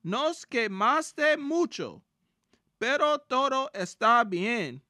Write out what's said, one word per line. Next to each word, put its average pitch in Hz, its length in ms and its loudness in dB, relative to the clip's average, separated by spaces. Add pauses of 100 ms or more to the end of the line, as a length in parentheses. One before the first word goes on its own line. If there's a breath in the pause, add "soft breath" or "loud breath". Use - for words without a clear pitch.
Nos 269 440 -2
quemaste 233 880 0
mucho, 285 640 -4 (760)
pero 294 400 0
todo 269 560 -2
está 220 500 2
bien. 185 640 -4